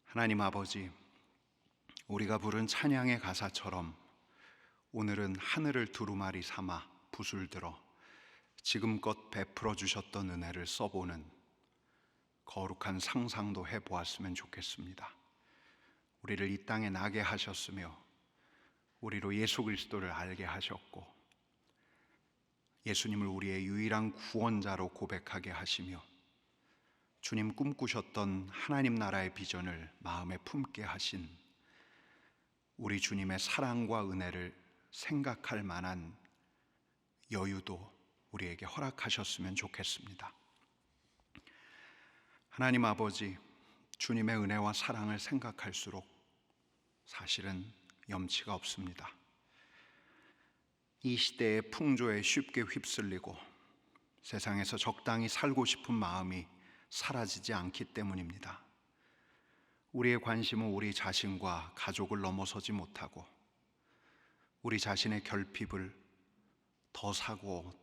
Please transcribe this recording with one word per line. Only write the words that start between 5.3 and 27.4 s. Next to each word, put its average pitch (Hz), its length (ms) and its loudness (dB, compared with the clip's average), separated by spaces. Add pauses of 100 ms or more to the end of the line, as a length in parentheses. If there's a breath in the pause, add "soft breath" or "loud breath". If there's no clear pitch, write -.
하늘을 131 560 2
두루마리 98 480 -2
삼아 90 440 -4 (280)
붓을 98 340 -4
들어 87 340 -10 (800 loud breath)
지금껏 110 680 2
베풀어 101 460 -2
주셨던 98 540 -2
은혜를 87 380 -4
써보는 90 600 -2 (1160 soft breath)
거룩한 95 560 -4
상상도 104 680 0
해보았으면 92 680 -4
좋겠습니다. - 800 -10 (1080 soft breath)
우리를 101 280 0
이 98 160 -2
땅에 110 240 2
나게 98 300 0
하셨으며, 95 840 -2 (1000 soft breath)
우리로 104 340 0
예수 110 280 4
그리스도를 98 480 -2
알게 90 340 -4
하셨고, - 600 -6 (1800 soft breath)
예수님을 104 420 2
우리의 95 380 -2
유일한 107 480 2
구원자로 104 800 0
고백하게 95 580 -4
하시며, 90 500 -4 (1160 soft breath)
주님 107 380 0